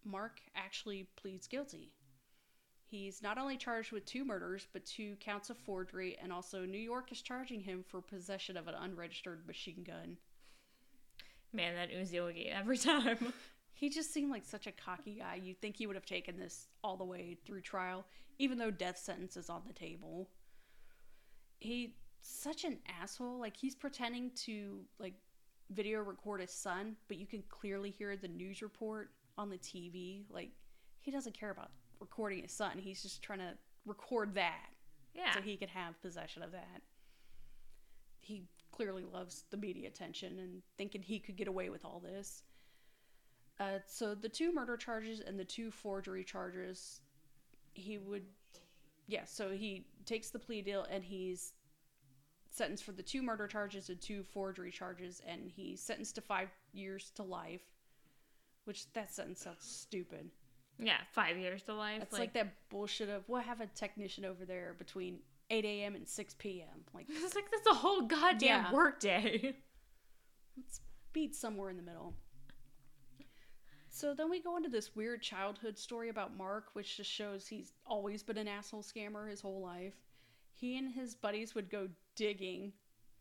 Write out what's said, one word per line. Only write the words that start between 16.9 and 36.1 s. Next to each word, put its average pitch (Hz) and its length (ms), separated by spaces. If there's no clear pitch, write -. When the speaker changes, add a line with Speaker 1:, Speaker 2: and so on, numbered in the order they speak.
Speaker 1:
the 185 80
way 175 400
through 190 160
trial, 185 440
even 262 200
though 226 140
death 180 260
sentence 180 400
is 175 120
on 170 160
the - 60
table. 165 560
He, 233 360
such - 440
an 285 140
asshole. 247 380
Like, 220 160
he's 262 200
pretending 247 560
to, 202 380
like, 190 140
video 214 300
record 196 400
his 180 100
son, 202 460
but 202 80
you 185 100
can 208 220
clearly 202 420
hear 202 280
the 190 100
news 180 340
report 214 500
on 208 120
the 190 80
T 180 300
V. 185 420
Like, 175 200
he - 100
doesn't 254 300
care 208 120
about - 200
recording 202 400
his - 100
son. 196 280
He's 190 220
just - 220
trying 196 160
to 180 140
record 208 500
that 170 360
Speaker 2:
Yeah. 320 180
Speaker 1:
so - 80
he 202 140
could 185 140
have 170 320
possession 170 420